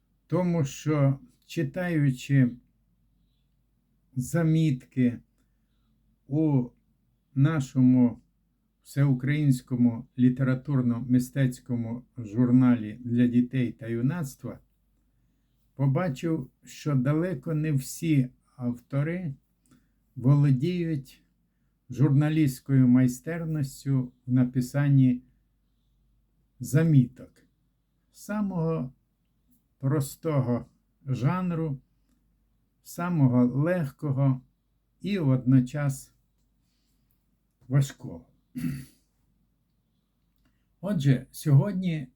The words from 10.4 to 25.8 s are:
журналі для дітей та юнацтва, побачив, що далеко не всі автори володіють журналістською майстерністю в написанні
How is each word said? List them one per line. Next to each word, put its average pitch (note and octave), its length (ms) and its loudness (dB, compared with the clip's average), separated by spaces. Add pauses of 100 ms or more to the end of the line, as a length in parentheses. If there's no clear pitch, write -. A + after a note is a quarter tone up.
журналі A#2 840 2
для A#2+ 220 2
дітей B2 460 0
та - 140 -14
юнацтва, B2 720 -6 (1160)
побачив, C#3+ 760 -2 (140)
що - 300 -6
далеко D#3 600 -2
не D#3 180 -2
всі C#3 560 0 (280)
автори C#3+ 800 -6 (840)
володіють C#3+ 1040 2 (680)
журналістською C#3 960 2
майстерністю C#3 1200 0 (140)
в B2 60 -4
написанні B2+ 920 2 (1400)